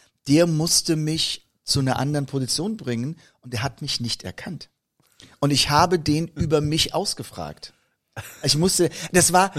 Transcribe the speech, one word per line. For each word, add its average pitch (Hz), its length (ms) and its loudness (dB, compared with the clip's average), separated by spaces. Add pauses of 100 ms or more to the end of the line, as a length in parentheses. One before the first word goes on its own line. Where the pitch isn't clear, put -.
(260)
der 160 220 6
musste 160 480 0
mich 156 520 -4 (140)
zu - 160 -2
einer 131 220 0
anderen 143 260 -2
Position 143 500 -4
bringen 123 440 -6 (200)
und 123 120 -18
der 113 100 -4
hat - 180 -6
mich 143 200 -6
nicht 117 240 -6
erkannt. - 440 -12 (720)
Und 143 140 2
ich 135 180 2
habe 170 300 4
den 151 260 0
über 147 340 0
mich 151 320 0
ausgefragt. 123 800 -8 (680)
Ich 131 140 2
musste, 175 340 2 (220)
das 170 200 6
war 185 260 6